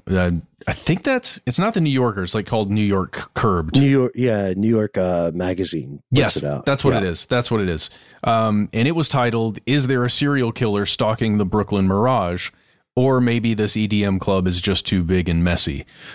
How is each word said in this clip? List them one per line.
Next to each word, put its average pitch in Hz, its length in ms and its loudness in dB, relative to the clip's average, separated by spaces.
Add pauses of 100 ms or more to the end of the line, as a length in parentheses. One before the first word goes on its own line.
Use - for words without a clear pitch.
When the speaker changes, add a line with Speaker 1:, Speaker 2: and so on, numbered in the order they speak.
Speaker 1:
a, 90 260 2 (340)
I - 40 -2
think - 320 -2
that's, 262 420 -4
it's - 140 -4
not 196 140 0
the 180 80 0
New 156 80 2
Yorker. 120 340 0
It's, 87 120 -4
like, 107 100 -2
called 107 260 0
New 107 120 2
York 95 500 -2
Curbed. 87 420 0
Speaker 2:
New 139 120 6
York, 135 280 2
yeah, 104 400 0
New 107 140 0
York, 110 280 0
uh, 87 360 0
Magazine 85 680 -4 (120)
puts 135 60 4
Speaker 1:
Yes, 120 180 2
Speaker 2:
it - 60 -6
out. 73 220 -4
Speaker 1:
that's 139 180 -2
what 135 100 4
Speaker 2:
Yeah. 110 60 0
Speaker 1:
it 98 60 -2
is. 85 200 -4
That's 123 240 -2
what 110 120 0
it 92 80 -2
is. 80 200 -4 (340)
Um, 110 500 2
and 113 140 0
it 165 60 0
was 160 140 -2
titled, 113 600 0
"Is 135 180 0
There 127 180 0
a 120 60 0
Serial 139 420 0
Killer 101 360 -2
Stalking 110 500 0
the 101 80 2
Brooklyn 101 400 0
Mirage? 98 640 0 (460)
Or 127 260 4
Maybe 117 320 2
This 104 240 0
E 107 80 2
D 104 180 2
M 98 140 2
Club 95 300 0
Is 90 140 -2
Just 95 260 -2
Too 95 160 2
Big 87 260 0
and 85 140 2
Messy," 82 420 -2 (300)